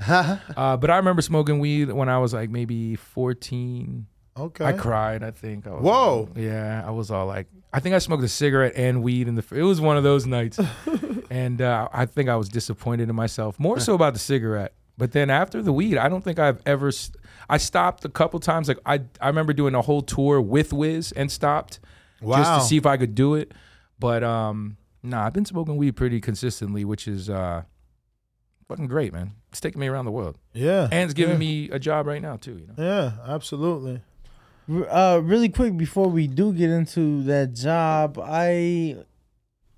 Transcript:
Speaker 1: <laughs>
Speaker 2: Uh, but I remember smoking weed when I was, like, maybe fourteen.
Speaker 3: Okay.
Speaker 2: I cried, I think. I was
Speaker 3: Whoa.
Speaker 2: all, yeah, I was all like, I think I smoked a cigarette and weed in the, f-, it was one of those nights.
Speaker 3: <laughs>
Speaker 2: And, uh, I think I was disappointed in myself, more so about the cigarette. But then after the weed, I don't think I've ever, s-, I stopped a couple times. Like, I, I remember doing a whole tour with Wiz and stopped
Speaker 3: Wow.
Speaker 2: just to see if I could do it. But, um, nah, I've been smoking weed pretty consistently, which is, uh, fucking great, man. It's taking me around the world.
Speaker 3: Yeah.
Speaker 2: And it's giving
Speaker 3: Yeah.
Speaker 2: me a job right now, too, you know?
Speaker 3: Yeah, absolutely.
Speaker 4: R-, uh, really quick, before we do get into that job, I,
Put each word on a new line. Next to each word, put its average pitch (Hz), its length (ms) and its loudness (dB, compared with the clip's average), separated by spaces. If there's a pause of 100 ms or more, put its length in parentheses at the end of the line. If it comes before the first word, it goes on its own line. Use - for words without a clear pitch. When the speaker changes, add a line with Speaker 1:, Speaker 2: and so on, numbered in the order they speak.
Speaker 1:
<laughs> 175 500 2
Speaker 2:
Uh, 131 200 0
but 147 140 2
I 170 60 6
remember 185 260 4
smoking 151 380 0
weed 147 320 0
when 135 180 0
I 127 80 2
was, 123 160 0
like, 110 160 -4
maybe 113 460 -4
fourteen. 123 1120 -6 (320)
Speaker 3:
Okay. 156 260 -8
Speaker 2:
I 139 80 2
cried, 110 500 -2
I 110 80 -8
think. 107 360 -12
I 104 60 -12
was 85 100 -6
Speaker 3:
Whoa. 165 100 6
Speaker 2:
all, 156 440 4
yeah, 110 500 -4
I 107 40 -6
was 110 200 -6
all 95 160 -2
like, 98 220 -8 (260)
I 135 60 -2
think 180 140 0
I 185 40 6
smoked 156 260 0
a 117 40 2
cigarette 135 480 2
and 127 260 2
weed 123 260 0
in 120 60 -2
the, 113 80 -2
f-, - 100 -12
it 139 100 0
was 185 160 4
one 151 200 4
of 139 60 2
those 143 220 4
nights. 120 380 -2
Speaker 3:
<laughs> 233 680 -4
Speaker 2:
And, 123 320 -2
uh, 120 320 0
I 127 120 0
think 135 220 -2
I 120 80 2
was 107 140 -2
disappointed 117 580 -4
in 113 80 -2
myself, 110 420 -4
more 190 220 0
so 220 140 2
about 160 180 4
the 110 60 -4
cigarette. 110 560 -2 (240)
But 120 140 -2
then 143 180 2
after 190 320 0
the 185 100 2
weed, 175 240 2
I 123 140 2
don't 185 120 -2
think 170 160 -4
I've 143 280 4
ever, 139 220 2
s-, - 220 -4 (380)
I 147 80 4
stopped 180 480 0
a 147 60 -8
couple 165 300 0
times. 160 280 0
Like, 131 160 0
I, 143 160 0 (180)
I 127 100 0
remember 151 260 2
doing 139 200 2
a 123 60 2
whole 147 220 2
tour 139 400 2
with 139 320 0
Wiz 160 380 -2
and 139 200 -4
stopped - 480 -2 (400)
Speaker 3:
Wow. 113 160 2
Speaker 2:
just 160 180 6
to 131 140 4
see 151 80 4
if 147 80 4
I 139 140 4
could 117 160 -2
do 139 200 2
it. 151 180 -4 (460)
But, 117 240 0
um, 107 540 -2 (260)
nah, 120 240 -4
I've 117 60 -4
been 202 140 -2
smoking 160 320 -4
weed 143 180 2
pretty 120 240 0
consistently, 104 640 -4
which 104 240 -6
is, 101 220 -6
uh, 90 320 -4 (1080)
fucking 160 200 -8
great, 127 260 -2
man. 90 180 -8 (180)
It's - 100 -16
taking 160 200 -8
me 139 80 -4
around 131 160 -4
the 110 80 -6
world. 98 240 -6 (160)
Speaker 3:
Yeah. 151 400 0
Speaker 2:
And 175 120 2
it's 151 100 -4
giving 165 200 2
Speaker 3:
Yeah. 160 40 2
Speaker 2:
me 156 320 -2
a 139 80 -4
job 151 280 -2
right 147 160 -6
now, 143 140 -8
too, 110 220 -14
you 80 80 -18
know? 104 100 -20
Speaker 3:
Yeah, 165 360 0 (140)
absolutely. 143 760 -4 (680)
Speaker 4:
R-, 165 200 -2
uh, 180 280 6
really 202 300 4
quick, 220 300 0
before 185 300 2
we 165 180 2
do 170 260 0
get 170 180 2
into 156 540 0
that 139 300 0
job, 156 680 0
I, 170 760 0 (800)